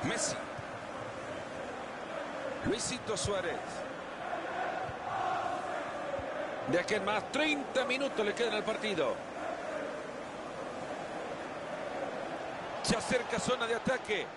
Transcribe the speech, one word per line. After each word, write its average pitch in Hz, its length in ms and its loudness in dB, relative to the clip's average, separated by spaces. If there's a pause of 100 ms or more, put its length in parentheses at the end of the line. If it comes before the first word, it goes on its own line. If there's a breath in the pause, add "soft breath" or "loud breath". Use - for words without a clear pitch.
Messi. 208 300 2 (2250)
Luisito 240 520 0
Suárez. 185 420 2 (3000)
De 160 100 6
aquí 180 160 2
en 202 80 2
más, 208 300 2
treinta 285 500 4
minutos 247 420 4
le 208 80 4
quedan 226 200 4
al 214 100 4
partido. 202 500 4 (3750)
Se - 120 4
acerca 233 440 2
zona 240 280 2
de 233 80 4
ataque. 220 500 2 (120)